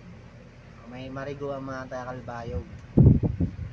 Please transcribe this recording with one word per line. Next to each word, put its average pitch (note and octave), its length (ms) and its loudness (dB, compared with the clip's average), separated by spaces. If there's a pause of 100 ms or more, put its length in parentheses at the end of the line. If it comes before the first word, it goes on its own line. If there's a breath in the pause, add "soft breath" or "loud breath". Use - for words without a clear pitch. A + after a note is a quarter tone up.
(880)
May C3 240 -12
marigo C#3 400 -6
ang C3+ 160 -6
mga C3 240 -6
taga B2+ 240 -6
Calbayog. A#2+ 480 -6 (1080)